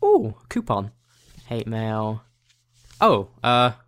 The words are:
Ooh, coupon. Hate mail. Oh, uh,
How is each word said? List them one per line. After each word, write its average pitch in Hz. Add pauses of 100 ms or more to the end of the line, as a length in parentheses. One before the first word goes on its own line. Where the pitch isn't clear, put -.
Ooh, 285 (140)
coupon. 107 (540)
Hate 113
mail. 110 (800)
Oh, 127 (120)
uh, 123 (160)